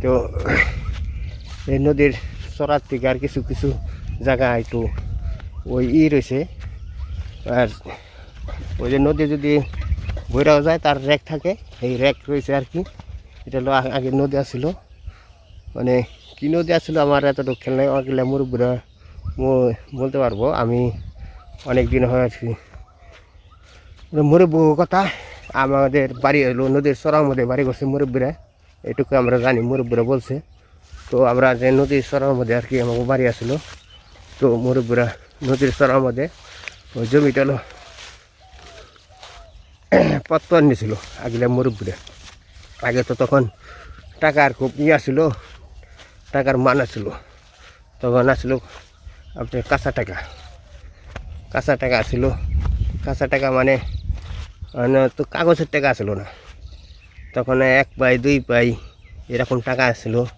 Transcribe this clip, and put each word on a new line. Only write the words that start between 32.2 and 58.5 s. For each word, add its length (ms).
মধ্যে 220
আর 100
কি 120
আমাকে 300
বাড়ি 160
আসছিল, 240
তো 60
মুরব্বীরা 440
নদীর 300
চড়ার 280
মধ্যে 200
ওই 160
জমিটা 320
হলো 140
<clears throat> 380
পত্তর 340
নিছিল 280
আগেলা 240
মুরব্বীরা। 480
আগে 160
তো 120
তখন 280
টাকার 340
খুব 240
ইয়া 220
ছিল, 200
টাকার 260
মান 240
আছিল। 240
তখন 300
আসলো 260
আপনার 340
কাঁচা 220
টাকা, 260
কাঁচা 240
টাকা 240
আসিল। 240
কাঁচা 240
টাকা 240
মানে, 240
মানে 260
তো 60
কাগজের 400
টাকা 180
আসিল 180
না। 240
তখন 220
এক 60
পাই, 140
দুই 140
পাই, 180